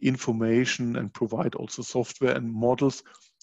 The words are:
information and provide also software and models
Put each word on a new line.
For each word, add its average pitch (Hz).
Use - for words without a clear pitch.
information 120
and 110
provide 117
also -
software 127
and 120
models 123